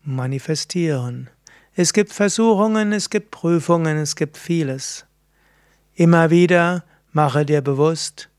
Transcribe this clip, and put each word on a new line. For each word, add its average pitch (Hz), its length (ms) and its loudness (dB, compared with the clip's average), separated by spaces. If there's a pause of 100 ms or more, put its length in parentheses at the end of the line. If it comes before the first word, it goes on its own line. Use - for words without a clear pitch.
manifestieren. 131 1300 -6 (460)
Es 175 180 0
gibt 208 180 2
Versuchungen, 214 800 2
es 208 180 -4
gibt 208 220 -4
Prüfungen, 165 680 0
es 151 200 -6
gibt 151 200 -6
vieles. 143 680 -6 (920)
Immer 165 340 4
wieder 175 540 2 (300)
mache 147 320 0
dir 147 160 0
bewusst 143 760 -4